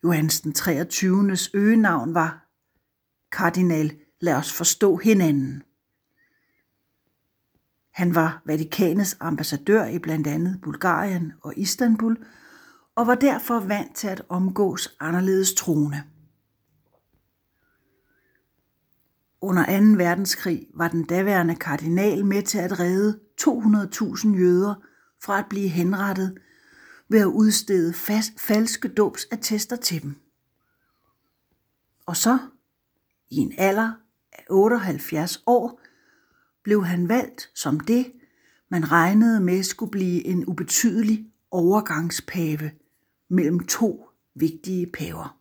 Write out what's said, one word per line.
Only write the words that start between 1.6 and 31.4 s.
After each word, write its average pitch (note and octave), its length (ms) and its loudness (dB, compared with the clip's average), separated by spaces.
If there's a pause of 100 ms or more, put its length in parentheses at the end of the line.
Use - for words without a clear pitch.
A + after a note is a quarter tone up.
var, D#3+ 320 -2 (840)
"Kardinal E3+ 680 0 (220)
Lad E3+ 140 0
os - 180 -4
forstå F3+ 440 2
hinanden." D#3 680 2 (2250)
Han F3 240 0
var D#3+ 300 0
Vatikanets E3 760 -2
ambassadør D#3+ 680 0
i E3 140 -6
blandt D#3 280 -4
andet F3 340 -4
Bulgarien E3+ 800 -2
og D3+ 160 -14
Istanbul, A3+ 680 0 (680)
og A#3 120 0
var B3 80 4
derfor B3 440 0
vant G3+ 360 -4
til - 120 -8
at F#3+ 220 -8
omgås F#3 720 -2
anderledes F#3+ 540 0
troende. D3 500 -2 (3500)
Under F3+ 240 2
anden G#3 320 6
verdenskrig F3+ 760 -2
var E3+ 140 -2
den E3 180 -2
daværende F3+ 500 2
kardinal F3 680 -2
med G3+ 180 0
til G#3 140 -4
at F3+ 220 -4
redde F#3+ 400 0 (180)
to B3 220 0
hundrede G#3 300 2
tusind G#3 460 -2
jøder F#3 400 2 (480)
fra G3+ 160 -2
at G3+ 100 -6
blive G3 180 -4
henrettet F#3+ 720 -2 (720)
ved G#3+ 100 6
at G3+ 60 6
udstede F#3+ 680 2
fas-, G#3+ 440 -4
falske A3+ 500 0
dåbsattester G#3+ 880 -2
til F3 260 -4
dem. C#3+ 140 -10 (1900)